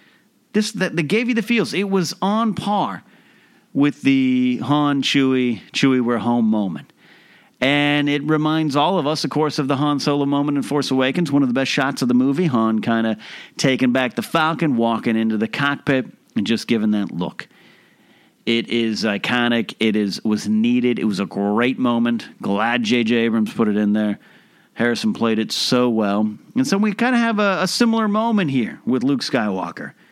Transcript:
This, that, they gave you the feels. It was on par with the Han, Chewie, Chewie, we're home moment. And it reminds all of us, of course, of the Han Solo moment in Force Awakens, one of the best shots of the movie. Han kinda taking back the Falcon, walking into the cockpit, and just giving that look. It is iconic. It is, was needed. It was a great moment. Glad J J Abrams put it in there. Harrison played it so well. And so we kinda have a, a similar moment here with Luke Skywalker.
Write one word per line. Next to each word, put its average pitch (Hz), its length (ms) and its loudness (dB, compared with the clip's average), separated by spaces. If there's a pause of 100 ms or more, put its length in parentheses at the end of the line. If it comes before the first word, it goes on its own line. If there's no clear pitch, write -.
(520)
This, 214 200 0
that, 175 240 -4
they 165 80 0
gave 214 240 0
you 247 60 0
the 220 80 0
feels. 214 300 0
It 196 160 -2
was 190 320 0
on 214 340 0
par 160 500 -4 (680)
with 143 300 0
the 127 600 2
Han, 143 380 2
Chewie, 131 680 2
Chewie, 131 300 2
we're 120 180 0
home 120 280 2
moment. 101 460 -2 (680)
And 147 480 2
it 143 160 0
reminds 156 520 0
all 170 220 2
of 139 80 0
us, 156 180 -2
of 160 60 -2
course, 147 280 0
of 143 80 -2
the 135 100 0
Han 147 220 0
Solo 143 280 0
moment 143 320 0
in 135 40 -2
Force 139 280 -2
Awakens, 135 420 0
one 143 100 4
of 131 60 2
the 120 60 0
best 135 160 0
shots 135 320 0
of 127 60 0
the 123 60 2
movie. 139 320 2
Han 113 340 2
kinda 113 360 0 (400)
taking 131 360 2
back 127 220 0
the 113 80 -4
Falcon, 156 540 0
walking 117 400 0
into 110 200 0
the 110 120 -2
cockpit, 139 580 -2 (300)
and 104 100 -2
just 113 200 -2
giving 107 260 2
that 104 200 -2
look. - 360 -8 (1000)
It 117 220 0
is 113 360 -2
iconic. 117 760 0
It 110 160 2
is, 101 280 -2
was 104 240 0
needed. 120 500 2
It - 60 -4
was 101 160 -2
a 101 60 -2
great 104 520 0
moment. 120 500 0 (140)
Glad 113 400 0
J 117 220 2
J 117 120 2
Abrams 113 360 0
put 113 160 0
it 101 80 0
in 104 160 2
there. 104 260 0 (560)
Harrison 117 380 0
played 113 280 0
it 107 100 -4
so 123 380 0
well. 107 440 0 (220)
And 131 100 0
so 196 140 0
we 208 140 0
kinda 240 260 0
have 233 220 0
a, 196 220 0
a 185 40 0
similar 226 400 0
moment 208 460 0
here 123 340 -2
with 123 160 0
Luke 135 200 0
Skywalker. 95 720 -4 (180)